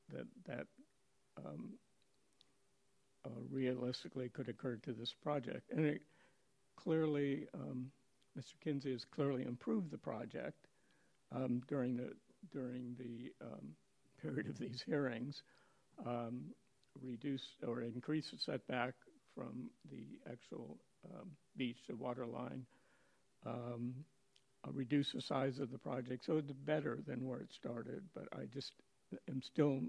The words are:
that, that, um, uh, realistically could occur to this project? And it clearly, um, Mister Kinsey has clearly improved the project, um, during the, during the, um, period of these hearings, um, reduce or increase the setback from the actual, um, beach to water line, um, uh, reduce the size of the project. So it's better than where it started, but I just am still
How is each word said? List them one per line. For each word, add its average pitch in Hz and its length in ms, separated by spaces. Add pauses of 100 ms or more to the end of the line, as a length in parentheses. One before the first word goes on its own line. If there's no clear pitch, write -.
(140)
that, 131 140 (200)
that, - 200 (680)
um, - 340 (1500)
uh, 135 60 (220)
realistically 127 800
could 123 200
occur 120 340
to 123 100
this 113 200
project? 139 580
And 156 140
it 147 160 (760)
clearly, 151 800
um, 131 380 (440)
Mister - 280
Kinsey 143 280
has 120 140
clearly 139 380
improved 160 480
the - 60
project, 120 720 (640)
um, 127 340
during 127 280
the, 123 180 (380)
during 123 460
the, 120 340 (140)
um, 139 240 (520)
period 151 260
of - 100
these - 280
hearings, 135 580 (600)
um, 120 360 (600)
reduce 131 540 (100)
or 120 160
increase 123 500
the - 60
setback 127 560 (400)
from - 360 (200)
the - 140 (260)
actual, - 480 (360)
um, - 160 (280)
beach 120 200 (100)
to - 80
water 123 300
line, 123 400 (800)
um, 120 480 (720)
uh, 135 80
reduce 139 400
the 247 100
size 135 380
of 123 120
the 127 60
project. 127 480
So 156 120
it's 143 140
better 143 560
than 131 180
where 127 140
it - 120
started, 120 520 (100)
but - 200
I 135 120
just 131 280 (540)
am 135 140
still 143 480